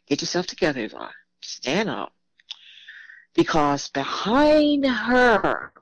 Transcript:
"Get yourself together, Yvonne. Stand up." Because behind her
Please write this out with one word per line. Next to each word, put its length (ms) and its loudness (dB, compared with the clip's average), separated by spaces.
"Get 140 -4
yourself 260 -6
together, 380 -4
Yvonne. 280 -12
Stand 500 -6
up." 240 -10
Because 560 0
behind 960 2
her 960 2